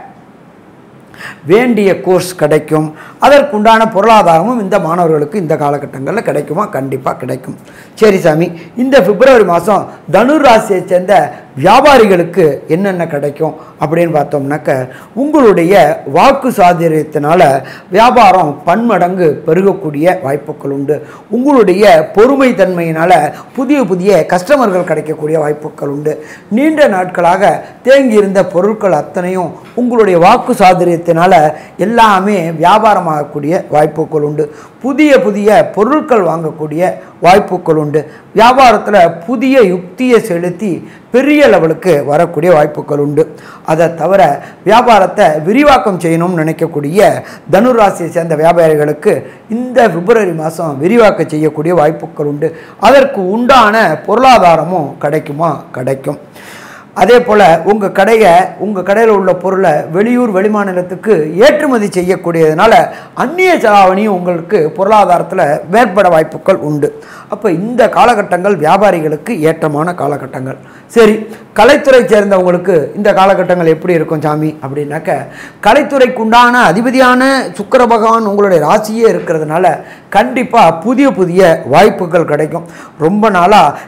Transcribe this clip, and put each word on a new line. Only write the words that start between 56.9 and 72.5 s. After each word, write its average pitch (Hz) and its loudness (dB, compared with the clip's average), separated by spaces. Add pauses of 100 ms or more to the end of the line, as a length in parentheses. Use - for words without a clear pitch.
அதே 233 4
போல 185 2
உங்க 202 0
கடைய, 196 2 (120)
உங்க 190 -6
கடையில 208 0
உள்ள 185 2
பொருளை 185 -2 (200)
வெளியூர், 226 0
வெளிமாநிலத்துக்கு 185 -2
ஏற்றுமதி 262 2
செய்யக்கூடியதுனால 175 2 (260)
அந்நிய 330 0
செலாவணியும் 202 2
உங்களுக்கு 175 -4
பொருளாதாரத்துல 180 0 (120)
மேற்பட 202 2
வாய்ப்புகள் 160 0
உண்டு. 151 -4 (300)
அப்ப 208 -4
இந்த 220 0
காலகட்டங்கள் 196 0
வியாபாரிகளுக்கு 156 0
ஏற்றமான 156 -2
காலகட்டங்கள். 135 -8 (300)
சரி, 220 4 (420)
கலைத்துறை 262 4
சேர்ந்தவங்களுக்கு 180 0